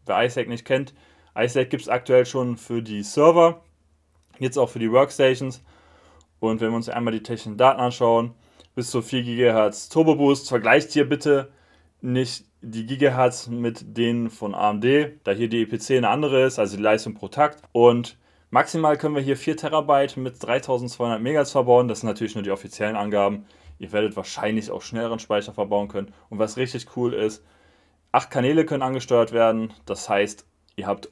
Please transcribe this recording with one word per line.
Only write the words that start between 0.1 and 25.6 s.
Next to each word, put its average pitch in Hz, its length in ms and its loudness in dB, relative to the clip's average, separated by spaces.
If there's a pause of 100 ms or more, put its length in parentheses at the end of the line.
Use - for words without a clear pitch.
Ice 123 140 -4
Lake 117 100 -4
nicht 117 160 -10
kennt, 135 300 -2 (420)
Ice 123 220 0
Lake 127 100 0
gibt's - 200 -6
aktuell 123 360 4
schon 123 320 -4
für 117 240 -6
die 107 220 -6
Server, 165 580 4 (800)
jetzt 131 180 -4
auch 120 120 2
für 117 100 -10
die 113 120 0
Workstations. 131 720 2 (760)
Und 110 200 -2
wenn 113 120 -2
wir 117 40 -2
uns 113 140 -6
einmal 117 240 -4
die 110 80 -6
technischen 110 340 -10
Daten 131 240 4
anschauen, 120 540 0 (400)
bis 120 160 -6
zu 117 140 -2
vier 127 180 -4
Gigahertz 117 680 2
Turbo 160 260 4
Boost. 139 340 2
Vergleicht 120 420 2
hier 143 160 2
bitte 143 420 0 (520)
nicht 127 440 -4 (160)
die 113 260 -10
Gigahertz 127 600 2
mit 117 480 -6
denen 117 360 0
von 101 240 -8
A 104 160 0
M 104 100 -4
D, 143 420 2
da 98 80 -2
hier 113 160 -2
die 113 140 -2
E 110 60 0
P 110 100 -6
C 131 200 0
eine 117 120 2
andere 135 340 2
ist, 127 140 0
also 101 200 -2
die 104 60 -6
Leistung 107 300 0
pro - 140 -14
Takt. 147 340 0 (120)
Und 120 440 4 (320)
maximal 151 480 2
können 151 180 -4
wir 139 60 -2
hier 135 160 -2
vier 160 180 -4
Terabyte 143 640 0
mit 127 260 -10
dreitausendzweihundert 120 800 -2
Megahertz 143 300 0
verbauen. 123 360 6
Das 107 120 -6
sind 113 100 -4
natürlich 107 240 -4
nur 104 100 -6
die 98 80 -2
offiziellen 107 440 -6
Angaben. 104 500 0 (320)
Ihr 87 140 -16
werdet 107 240 -2
wahrscheinlich 107 560 -6
auch 95 100 -10
schnelleren 113 380 -6
Speicher 104 340 -4
verbauen 101 360 -2